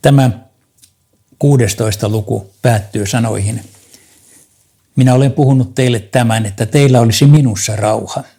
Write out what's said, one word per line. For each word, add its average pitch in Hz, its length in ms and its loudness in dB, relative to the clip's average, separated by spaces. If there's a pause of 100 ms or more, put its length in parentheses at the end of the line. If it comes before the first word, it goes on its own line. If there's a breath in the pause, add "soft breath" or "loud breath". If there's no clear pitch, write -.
Tämä 139 280 2 (1080)
kuudestoista 113 720 -2
luku 107 520 -6
päättyy 107 440 -2
sanoihin, 110 560 -4 (1300 soft breath)
Minä 127 180 4
olen 131 180 2
puhunut 135 440 0
teille 123 240 0
tämän, 113 460 -2
että 101 200 -6
teillä 131 360 4
olisi 113 240 2
minussa 131 500 2
rauha. 104 480 -4 (160)